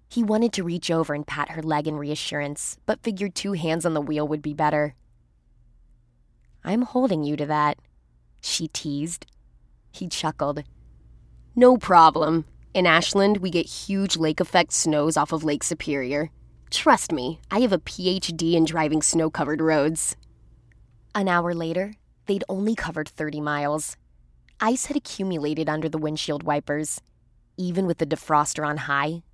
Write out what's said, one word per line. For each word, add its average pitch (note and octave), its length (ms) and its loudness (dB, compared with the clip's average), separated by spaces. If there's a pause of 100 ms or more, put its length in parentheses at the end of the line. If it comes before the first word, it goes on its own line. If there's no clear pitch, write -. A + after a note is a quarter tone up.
He A#3+ 140 -2
wanted G#3+ 300 2
to G3 100 -2
reach E3+ 280 -2
over D#3+ 220 0
and D3 140 -6
pat D3+ 240 -6
her D#3+ 100 -10
leg D3+ 260 0
in D3+ 80 -4
reassurance, D3 920 -6
but - 180 -2
figured G3 320 -4
two G3+ 180 -4
hands E3 320 -2
on E3 80 0
the D3+ 80 0
wheel D3+ 260 -2
would D3+ 140 -4
be D3+ 120 -6
better. D3+ 420 0 (1700)
"I'm G#3+ 180 0
holding A#3 420 0
you D3 140 -2
to D3 80 -2
that," D3 340 0 (600)
she - 260 -4
teased. D3+ 580 -6 (680)
He F3+ 180 -10
chuckled. D3 540 -4 (920)
"No B3 220 8
problem. E3 680 6 (280)
In F#3 120 2
Ashland, G3 520 4
we F#3 120 -2
get E3 180 0
huge G3 500 -4
lake D#3 220 0
effect F3 340 2
snows D#3 420 2
off D3+ 160 0
of D#3+ 120 -4
Lake D3 200 -2
Superior. C#3+ 680 -4 (380)
Trust - 420 2
me, C#3+ 280 -4 (100)
I G3+ 120 0
have A#3 100 4
a F3+ 80 2
P - 300 -4
H F3+ 260 -2
D E3 220 2
in D#3+ 80 6
driving D#3 360 0
snow-covered D#3 600 0
roads." D#3+ 560 0 (960)
An G3 140 0
hour F3 260 2
later, E3+ 380 -4 (320)
they'd G3 240 -2
only G#3 260 0
covered E3 320 -6
thirty D3+ 320 -6
miles. D3 560 -2 (640)
Ice A#3 280 0
had C#4+ 100 -2
accumulated D#3 720 -4
under D#3 180 -2
the D#3 100 -4
windshield D#3 460 -4
wipers. D3 580 -2 (540)
Even F3+ 320 -2
with E3+ 120 -2
the E3 60 0
defroster D3+ 640 0
on D3 100 -2
high, D3 460 -2 (100)